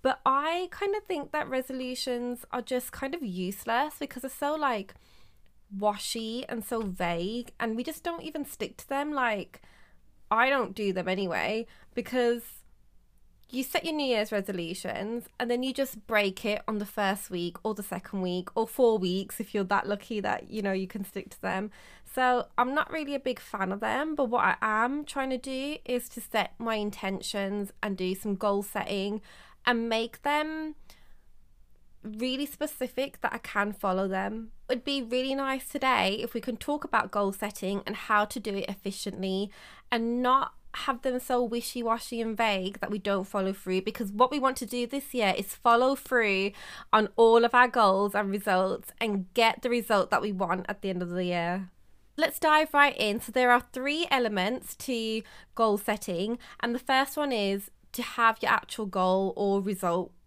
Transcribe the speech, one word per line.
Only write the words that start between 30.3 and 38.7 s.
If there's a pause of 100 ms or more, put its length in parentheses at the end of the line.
really
specific
that
I
can
follow
them. (180)
It'd
be
really
nice
today
if
we
can
talk
about
goal
setting
and
how
to
do
it